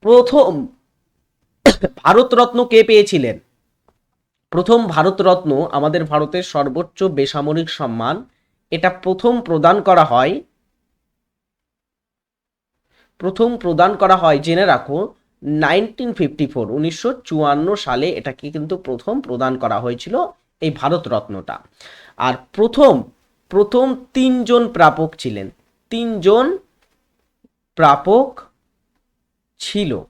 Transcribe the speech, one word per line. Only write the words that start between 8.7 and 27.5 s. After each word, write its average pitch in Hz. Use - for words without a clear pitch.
এটা 170
প্রথম 185
প্রদান 165
করা 170
হয়, 127
প্রথম 190
প্রদান 175
করা 190
হয় 160
জেনে 170
রাখো 139
নাইনটিন 214
ফিফটি 147
ফোর, 135
উনিশশো 160
চুয়ান্ন 151
সালে 139
এটাকে 139
কিন্তু 156
প্রথম 185
প্রদান 131
করা 110
হয়েছিল 123
এই 160
ভারতরত্নটা। 123
আর -
প্রথম, 233
প্রথম 208
তিনজন 247
প্রাপক 156
ছিলেন, 101
তিনজন 226